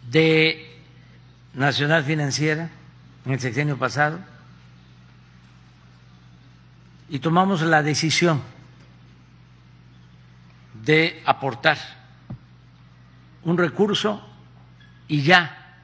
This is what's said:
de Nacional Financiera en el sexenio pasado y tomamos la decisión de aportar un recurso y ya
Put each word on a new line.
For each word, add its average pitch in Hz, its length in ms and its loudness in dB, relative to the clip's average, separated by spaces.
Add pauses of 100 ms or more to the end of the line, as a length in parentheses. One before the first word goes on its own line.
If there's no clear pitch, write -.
(100)
de 160 680 2 (720)
Nacional 139 520 0
Financiera 151 680 -4 (560)
en 131 60 -4
el 131 80 -4
sexenio 131 360 -4
pasado 143 440 -2 (3000)
y 143 100 -8
tomamos 175 440 2
la 156 200 2
decisión 151 580 0 (2500)
de 160 420 2
aportar 139 520 0 (1600)
un 170 160 0
recurso 202 640 0 (840)
y 147 140 0
ya 170 600 0